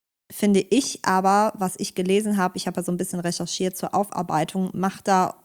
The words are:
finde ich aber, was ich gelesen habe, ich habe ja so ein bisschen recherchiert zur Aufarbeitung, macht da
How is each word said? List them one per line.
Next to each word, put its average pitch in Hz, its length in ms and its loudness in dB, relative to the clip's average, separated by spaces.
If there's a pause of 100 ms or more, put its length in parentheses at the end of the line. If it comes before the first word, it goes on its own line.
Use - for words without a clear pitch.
(300)
finde 202 300 4
ich - 440 0
aber, 190 520 4
was 185 220 -4
ich - 160 -8
gelesen 196 440 0
habe, 185 180 0
ich - 100 -6
habe 185 140 -4
ja 175 40 -6
so 180 60 -4
ein 180 60 0
bisschen 185 240 -6
recherchiert 175 560 -4
zur - 180 -6
Aufarbeitung, 185 800 -2
macht 190 360 -4
da 185 360 2